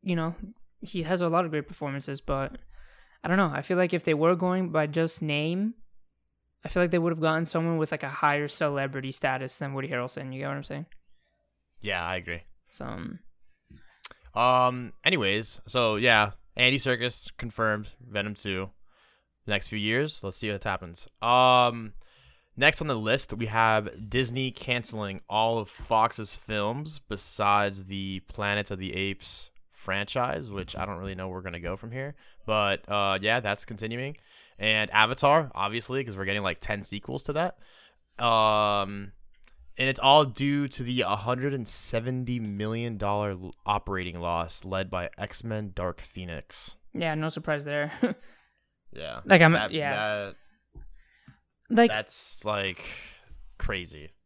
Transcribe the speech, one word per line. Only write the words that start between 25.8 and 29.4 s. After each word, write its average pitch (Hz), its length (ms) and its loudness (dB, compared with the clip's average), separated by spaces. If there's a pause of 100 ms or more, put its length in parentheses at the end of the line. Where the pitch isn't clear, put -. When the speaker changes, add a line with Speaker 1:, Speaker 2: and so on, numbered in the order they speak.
Speaker 2:
films 117 680 -4
besides 101 840 0
the 95 340 -6
Planet 104 500 -2
of 98 80 -6
the 92 160 -6
Apes 98 560 -6 (220)